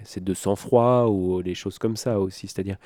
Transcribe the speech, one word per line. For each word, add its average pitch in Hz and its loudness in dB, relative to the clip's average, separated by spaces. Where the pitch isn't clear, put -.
c'est 95 -12
de 92 0
sang-froid 120 4
ou 92 2
des 90 -4
choses - -8
comme 113 -2
ça 113 -2
aussi, 95 -4
c'est-à-dire 95 -6